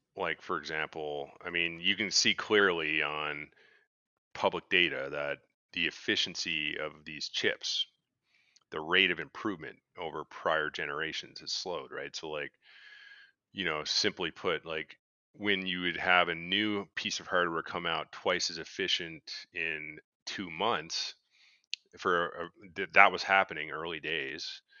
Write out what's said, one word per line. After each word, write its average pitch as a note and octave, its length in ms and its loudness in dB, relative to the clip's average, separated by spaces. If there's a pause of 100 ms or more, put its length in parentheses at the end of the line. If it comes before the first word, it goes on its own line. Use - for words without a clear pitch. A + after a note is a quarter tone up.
(160)
like, E2+ 260 -2
for F2+ 160 -2
example, D2+ 720 -4 (140)
I F2 60 -6
mean, E2+ 300 0
you F#2 160 2
can G2 160 -2
see - 220 4
clearly E2+ 680 4
on D2+ 460 -2 (840)
public F#2 340 0
data D2 420 4
that C#2+ 280 -4 (340)
the E2+ 160 0
efficiency E2 920 -2
of D2+ 260 -8
these D2+ 240 -8
chips, - 580 -2 (840)
the D#2+ 100 -6
rate F2+ 300 6
of E2 80 0
improvement D#2+ 600 -8 (200)
over D#2 260 -6
prior D#2 460 0
generations D#2 680 -6
has D2+ 120 -6
slowed, D#2+ 380 -4
right? C#2+ 240 -8
So, D#2+ 160 -8
like, D2 220 -4 (1000)
you F#2 120 -4
know, D#2 200 0
simply F2+ 460 0
put, E2 340 -2
like, D#2+ 320 -6 (360)
when G2+ 340 0
you F2+ 160 -2
would F2 140 0
have F2+ 320 6
a E2 60 0
new G2 600 0
piece - 260 -4
of D#2 60 -14
hardware F2 360 2
come F2 240 -6
out D#2+ 260 -2
twice - 380 0
as E2 80 -6
efficient E2 640 -2 (320)
in D#2 440 -4 (260)
two F2+ 260 -6
months, E2 640 0 (840)
for F2 280 4
a, F2 480 -8
th-, F#2+ 180 -4
that G2 200 8
was F2+ 100 -2
happening F#2 480 2
early D#2+ 300 -6
days. D2+ 600 -4 (200)